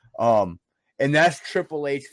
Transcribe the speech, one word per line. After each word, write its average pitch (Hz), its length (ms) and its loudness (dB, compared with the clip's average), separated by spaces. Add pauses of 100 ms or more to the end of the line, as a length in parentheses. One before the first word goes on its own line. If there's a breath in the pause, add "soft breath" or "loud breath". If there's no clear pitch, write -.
(200 soft breath)
um, 104 400 2 (400)
and 139 120 0
that's 160 280 2
Triple 156 480 -6
H 139 240 -4